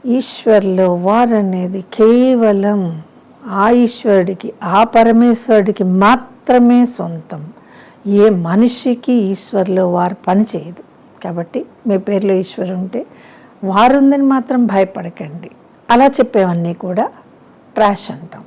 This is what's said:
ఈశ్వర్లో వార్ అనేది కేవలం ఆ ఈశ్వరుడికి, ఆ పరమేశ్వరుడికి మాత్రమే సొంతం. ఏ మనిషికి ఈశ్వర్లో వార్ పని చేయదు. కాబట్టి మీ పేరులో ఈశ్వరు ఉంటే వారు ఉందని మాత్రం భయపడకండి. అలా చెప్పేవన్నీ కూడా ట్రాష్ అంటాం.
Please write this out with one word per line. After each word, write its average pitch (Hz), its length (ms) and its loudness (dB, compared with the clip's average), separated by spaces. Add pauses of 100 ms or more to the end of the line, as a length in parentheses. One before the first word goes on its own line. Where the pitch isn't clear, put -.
ఈశ్వర్లో 196 880 0
వార్ 214 380 0
అనేది 185 500 -4
కేవలం 208 1200 0 (440)
ఆ 196 240 0
ఈశ్వరుడికి, 214 800 0 (100)
ఆ 196 220 2
పరమేశ్వరుడికి 226 1000 2
మాత్రమే 240 1000 2
సొంతం. 165 580 -12 (640)
ఏ 208 240 4
మనిషికి 240 840 -2
ఈశ్వర్లో 190 760 -2
వార్ 180 240 -2 (120)
పని 202 200 0 (100)
చేయదు. 160 260 -14 (420)
కాబట్టి 170 420 -8 (200)
మీ 196 120 0
పేరులో 196 360 -2
ఈశ్వరు 185 400 -6
ఉంటే 185 320 -8 (580)
వారు 220 340 2
ఉందని 277 240 4
మాత్రం 262 440 0
భయపడకండి. 180 840 -4 (400)
అలా 247 160 4
చెప్పేవన్నీ 185 680 0
కూడా 196 360 -4 (640)
ట్రాష్ 202 360 -2
అంటాం. 151 360 -18